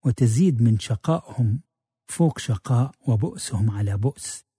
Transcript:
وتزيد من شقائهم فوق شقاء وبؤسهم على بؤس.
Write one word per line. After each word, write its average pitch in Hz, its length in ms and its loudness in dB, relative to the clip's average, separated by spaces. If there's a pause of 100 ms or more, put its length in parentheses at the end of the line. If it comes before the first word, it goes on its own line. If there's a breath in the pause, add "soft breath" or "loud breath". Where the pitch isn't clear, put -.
وتزيد 123 580 2
من 110 160 4
شقائهم 123 800 -2 (480)
فوق 165 300 0
شقاء 123 540 -2 (140)
وبؤسهم 110 640 -2
على 101 260 -2
بؤس. - 480 -6 (140)